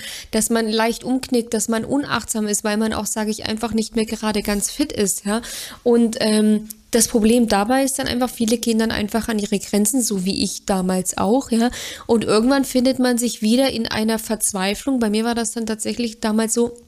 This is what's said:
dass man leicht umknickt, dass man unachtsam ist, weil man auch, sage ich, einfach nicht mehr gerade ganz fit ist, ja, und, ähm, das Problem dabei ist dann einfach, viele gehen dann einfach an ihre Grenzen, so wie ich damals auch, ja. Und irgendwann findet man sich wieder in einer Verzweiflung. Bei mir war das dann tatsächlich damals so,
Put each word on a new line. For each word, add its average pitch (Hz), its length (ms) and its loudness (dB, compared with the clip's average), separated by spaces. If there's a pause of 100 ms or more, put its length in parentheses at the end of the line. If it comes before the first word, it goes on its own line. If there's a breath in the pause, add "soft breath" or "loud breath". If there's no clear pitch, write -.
(300 loud breath)
dass 220 200 0
man 226 180 2
leicht 220 340 0
umknickt, 247 500 0
dass 214 140 0
man 226 180 0
unachtsam 233 640 -2
ist, 208 160 -2
weil 208 140 0
man 220 160 0
auch, 208 140 -4
sage 214 260 -4
ich, 214 120 -8
einfach 220 300 -4
nicht 220 220 -2
mehr 220 100 0
gerade 214 360 -2
ganz 202 280 -2
fit 294 220 -2
ist, - 320 -2
ja, 214 180 -2 (400 loud breath)
und, 233 380 4
ähm, 214 480 4 (240)
das 226 160 4
Problem 226 400 4
dabei 220 360 2
ist 262 140 -2
dann 269 80 -2
einfach, 247 240 -2
viele 233 280 0
gehen 226 200 0
dann 220 120 2
einfach 214 380 -2
an 220 100 0
ihre 202 200 -2
Grenzen, 208 440 0
so 196 240 -2
wie - 180 0
ich - 220 -8
damals 185 520 -2
auch, 220 320 0
ja. 233 200 2 (360 loud breath)
Und 226 160 2
irgendwann 254 440 2
findet 254 320 2
man 247 200 2
sich 240 220 -2
wieder 247 300 4
in 226 160 -4
einer 220 320 0
Verzweiflung. 214 800 -2
Bei 220 100 2
mir 214 140 2
war 233 100 0
das 226 180 -4
dann 233 140 -6
tatsächlich 220 540 -4
damals 220 320 0
so, 233 240 0 (120)